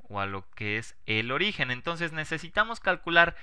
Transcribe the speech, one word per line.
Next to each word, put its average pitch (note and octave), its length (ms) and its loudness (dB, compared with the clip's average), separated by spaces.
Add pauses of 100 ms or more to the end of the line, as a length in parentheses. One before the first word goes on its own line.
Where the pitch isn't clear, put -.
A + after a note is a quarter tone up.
o G2+ 120 -4
a G2 60 0
lo G2 240 -6
que G#2+ 280 -4
es - 180 -8 (100)
el A2+ 260 0
origen. D3+ 400 0
Entonces E3 400 -4
necesitamos E3 680 -2
calcular E3+ 640 6